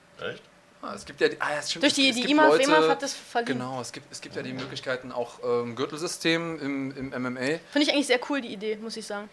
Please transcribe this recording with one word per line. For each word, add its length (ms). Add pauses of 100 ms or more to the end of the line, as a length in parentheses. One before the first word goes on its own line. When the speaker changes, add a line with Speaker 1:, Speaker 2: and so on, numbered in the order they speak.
(200)
Speaker 1:
Echt? 220 (400)
Speaker 2:
Ah, 120
es 100
gibt 160
ja 80
die, 120
ah, 140
ja, 80
stimmt, 220
Speaker 3:
Durch 80
Speaker 2:
es 40
Speaker 3:
die, 60
Speaker 2:
gibt, 80
es 60
Speaker 3:
die 60
Speaker 2:
gibt 100
Speaker 3:
imaf, 160
Speaker 2:
Leute, 160
Speaker 3:
imaf 240
hat 140
das 120
verliehen. 440
Speaker 2:
genau, 220
es 120
gibt, 180
es 100
gibt 140
ja 80
die 120
Möglichkeiten, 580
auch, 320
ähm, 320
Gürtelsystem 800
im, 380
im 160
M 140
M 100
A. 40 (300)
Speaker 3:
Finde 120
ich 100
eigentlich 160
sehr 100 (100)
cool, 120
die 120
Idee, 240
muss 200
ich 100
sagen. 260